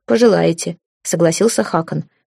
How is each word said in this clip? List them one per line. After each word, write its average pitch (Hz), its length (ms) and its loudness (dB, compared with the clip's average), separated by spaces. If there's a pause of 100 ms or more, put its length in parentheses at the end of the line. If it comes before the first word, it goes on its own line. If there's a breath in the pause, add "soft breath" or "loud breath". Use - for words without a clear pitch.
пожелаете», 170 720 0 (260)
согласился 175 600 0
Хакон. 160 420 -4 (220)